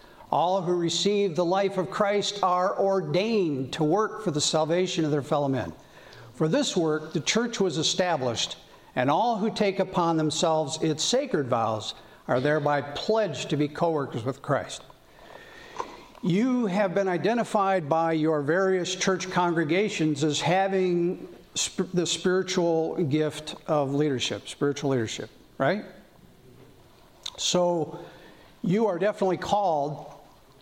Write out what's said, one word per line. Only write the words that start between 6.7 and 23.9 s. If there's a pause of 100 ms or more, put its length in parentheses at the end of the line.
work,
the
church
was
established, (400)
and
all
who
take
upon
themselves
its
sacred
vows (340)
are
thereby
pledged
to
be
co-workers
with
Christ. (1400)
You
have
been
identified
by
your
various
church
congregations
as
having (240)
sp-,
the
spiritual
gift (100)
of